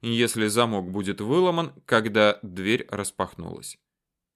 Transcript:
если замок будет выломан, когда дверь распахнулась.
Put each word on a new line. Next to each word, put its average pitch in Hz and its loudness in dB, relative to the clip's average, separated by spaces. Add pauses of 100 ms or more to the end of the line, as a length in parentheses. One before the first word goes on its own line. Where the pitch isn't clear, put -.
если 117 0
замок 104 0
будет 101 -4
выломан, 170 0 (120)
когда 107 4
дверь 95 -2
распахнулась. - -8 (560)